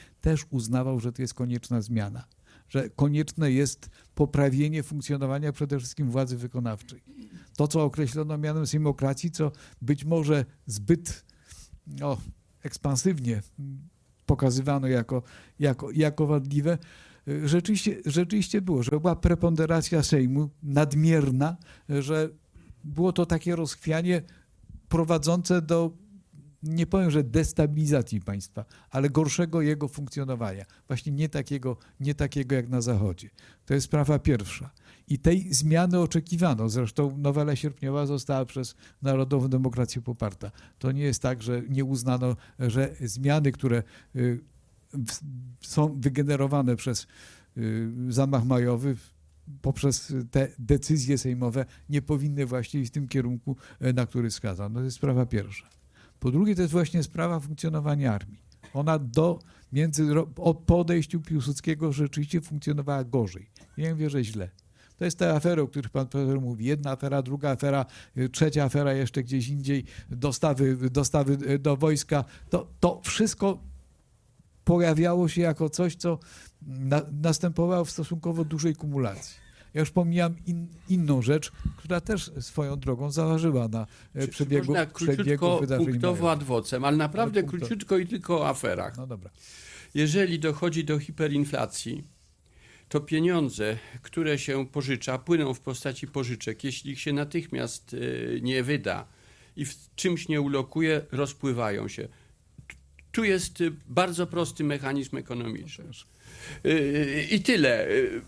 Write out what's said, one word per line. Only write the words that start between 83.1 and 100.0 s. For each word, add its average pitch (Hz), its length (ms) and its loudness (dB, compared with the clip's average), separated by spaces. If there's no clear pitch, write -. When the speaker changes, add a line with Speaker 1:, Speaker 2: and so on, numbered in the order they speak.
Speaker 1:
zaważyła 160 580 2
na, 110 180 -4
e, 139 60 -6
Speaker 2:
Czy, 135 60 0
czy 135 60 -8
Speaker 1:
przebiegu, 139 340 0
Speaker 2:
można 151 200 2
Speaker 1:
przebiegu 151 300 0
Speaker 2:
króciutko, 156 440 2
Speaker 1:
wydarzeń 135 260 2
Speaker 2:
punktowo 165 360 0
Speaker 1:
majowych. 160 200 2
Speaker 2:
ad 135 60 -8
vocem, 123 360 -2
ale 143 120 4
naprawdę 196 440 2
Speaker 1:
Ale 151 80 -2
punkto- 156 180 -6
Speaker 2:
króciutko 202 320 0
i 185 80 0
tylko 175 340 -2
o 147 80 0
aferach. 104 480 -2
Speaker 1:
No 127 100 -10
dobra. 98 240 -12
Speaker 2:
Jeżeli 165 440 2
dochodzi 156 460 -2
do 151 140 0
hiperinflacji, 143 1080 -2
to 151 120 0
pieniądze, 147 800 0
które 156 360 -2
się 135 280 -4
pożycza, 131 520 -4
płyną 147 360 2
w 127 60 -10
postaci 135 460 -8
pożyczek. 120 580 -6
Jeśli 135 260 -8
ich 139 100 -10
się 151 120 -4
natychmiast, 143 840 -6
e, 120 40 -4
nie 127 220 0
wyda 123 440 -4
i 143 80 -8
w - 120 -10
czymś 175 320 -2